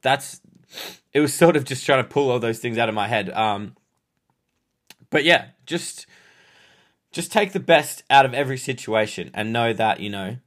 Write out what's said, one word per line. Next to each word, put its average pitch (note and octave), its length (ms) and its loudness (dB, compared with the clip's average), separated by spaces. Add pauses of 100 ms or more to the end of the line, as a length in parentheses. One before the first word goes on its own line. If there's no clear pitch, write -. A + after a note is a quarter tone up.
That's, C#3 380 -2 (720)
it C#3+ 60 4
was D3 120 2
sort E3 240 6
of C3+ 80 -2
just - 220 -8
trying C3+ 160 4
to B2 60 -6
pull C#3 220 0
all B2 100 0
those A2+ 180 -2
things A#2+ 180 -6
out A#2 140 0
of G#2+ 40 -4
my G#2 140 -2
head. G#2+ 220 -2
Um, G#2 460 -4 (1300)
but D3+ 160 0
yeah, E3 240 2 (180)
just, - 400 -10 (1040)
just - 180 -10
take G3+ 220 0
the F#3+ 80 -4
best D3 500 2
out C3+ 140 8
of B2+ 100 -2
every C3 240 -2
situation G#2+ 760 -4
and G#2+ 180 -4
know A#2 200 0
that, A2 280 0
you G#2 100 -10
know G2+ 360 -8